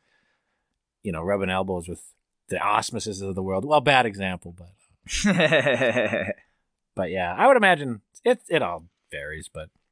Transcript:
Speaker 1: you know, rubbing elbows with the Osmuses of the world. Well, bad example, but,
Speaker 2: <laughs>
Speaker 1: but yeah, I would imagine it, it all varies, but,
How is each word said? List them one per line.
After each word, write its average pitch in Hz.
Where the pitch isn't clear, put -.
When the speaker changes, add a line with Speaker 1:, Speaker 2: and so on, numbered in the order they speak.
Speaker 1:
you 104
know, 80
rubbing 95
elbows 92
with 85
the 101
Osmuses 101
of 98
the 95
world. 95
Well, 147
bad 127
example, 95
but, 87
Speaker 2:
<laughs> 127
Speaker 1:
but 90
yeah, 90
I 202
would 269
imagine 147
it, 247
it 160
all 85
varies, 76
but, 78